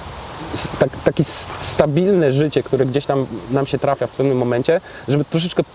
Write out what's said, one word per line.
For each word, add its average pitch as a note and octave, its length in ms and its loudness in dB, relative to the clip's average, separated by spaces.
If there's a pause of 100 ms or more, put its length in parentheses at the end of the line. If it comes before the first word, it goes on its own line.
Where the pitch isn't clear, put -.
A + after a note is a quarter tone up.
(540)
s-, - 140 -4 (120)
tak-, - 240 0
takie D#3+ 180 2
s-, - 260 -4 (140)
stabilne E3 680 4
życie, C#3 320 2
które C3+ 220 2
gdzieś C3+ 200 0
tam C3+ 200 0 (260)
nam C3+ 140 2
się - 140 -2
trafia C3+ 280 0
w - 40 -12
pewnym C3+ 260 0
momencie, B2+ 440 2 (260)
żeby D3 180 2
troszeczkę E3 380 0 (120)